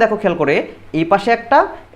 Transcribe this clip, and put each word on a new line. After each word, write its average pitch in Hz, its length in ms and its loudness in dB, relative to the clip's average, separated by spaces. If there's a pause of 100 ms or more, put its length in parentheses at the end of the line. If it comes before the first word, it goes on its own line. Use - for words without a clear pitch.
দেখো 214 200 2
খেয়াল 175 200 0
করে, 143 120 2 (440)
এই 165 140 2
পাশে 202 160 0 (100)
একটা, 277 200 2 (380)